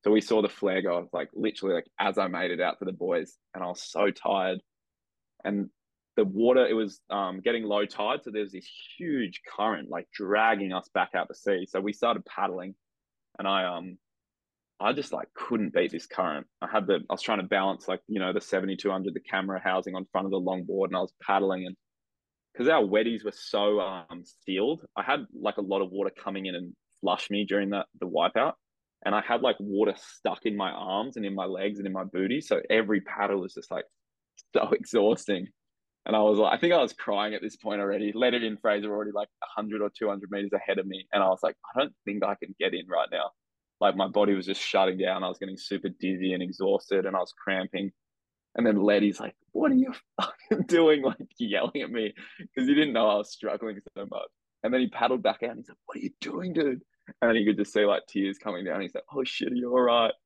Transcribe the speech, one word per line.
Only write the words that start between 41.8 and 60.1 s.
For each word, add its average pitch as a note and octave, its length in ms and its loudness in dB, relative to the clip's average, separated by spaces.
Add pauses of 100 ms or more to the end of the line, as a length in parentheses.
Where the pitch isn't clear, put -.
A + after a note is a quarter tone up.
think G#2 180 -4
I G2+ 120 0
can F#2+ 240 -14
get F2+ 160 0
in F2+ 120 -8
right F2 240 0
now." D#2+ 200 -2 (480)
Like, G2 160 4
my F#2+ 120 0
body G2+ 280 4
was F#2 100 -4
just G2 160 -4
shutting F#2+ 380 2
down. F#2 240 0
I F2+ 60 -2
was F2+ 100 -10
getting F#2+ 180 -8
super G2 320 -6
dizzy F#2 440 -2
and F2+ 100 -2
exhausted, F#2+ 640 0
and F#2+ 80 -4
I F#2 40 2
was F2+ 140 -6
cramping. F#2+ 580 -4 (640)
And A#2 120 2
then G#2 160 4
Letty's G#2 360 4
like, G#2+ 160 -10 (160)
"What D4+ 200 2
are C4 40 4
you B3+ 180 4 (120)
<laughs> - 160 -6
fucking - 460 -2
doing?" D#3+ 360 6
Like, B2+ 140 0 (220)
yelling A2+ 420 0
at F2+ 100 -6
me A2 220 -2 (420)
'cause B2+ 120 2
he C#3+ 80 6
didn't D3+ 180 4
know A2+ 140 4
I G#2 80 4
was G#2 160 -2
struggling G#2 480 -6 (180)
so G2+ 80 -8
much. - 240 -10 (340)
And A#2 100 0
then B2+ 80 4
he B2 80 2
paddled A#2+ 340 0
back - 200 2
out A#2 80 -4
and - 80 -12
he's - 100 -18
like, - 160 -20
"What - 120 -14
are - 40 -10
you - 100 -6 (100)
doing, F3+ 320 -6
dude?" C#3+ 300 0 (380)
And A#2+ 80 4
then A2+ 60 6
you G#2+ 100 4
could G#2 120 4
just G#2 160 -2
see, G#2 120 6
like, G2+ 220 4
tears G2 300 -2
coming F#2+ 280 -6
down. F2+ 160 -2
He's - 140 -8
like, - 160 -8
"Oh C#3 120 -4
shit, C3+ 280 -4
are B2 40 -2
you B2 160 -2
all B2+ 100 6
right?" A#2 320 6 (120)